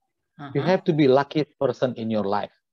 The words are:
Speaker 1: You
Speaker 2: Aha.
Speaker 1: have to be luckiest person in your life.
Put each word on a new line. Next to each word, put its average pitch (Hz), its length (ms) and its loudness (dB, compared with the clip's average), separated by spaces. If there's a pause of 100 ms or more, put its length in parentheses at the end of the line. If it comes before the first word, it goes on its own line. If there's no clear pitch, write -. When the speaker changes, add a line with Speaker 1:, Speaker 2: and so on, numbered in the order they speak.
(520)
Speaker 1:
You 143 100 -2
Speaker 2:
Aha. 156 80 -2
Speaker 1:
have 185 160 0
to 175 80 0
be 151 120 4
luckiest 139 520 2
person 123 400 -2
in 113 120 -8
your 107 160 -2
life. 101 280 -4 (200)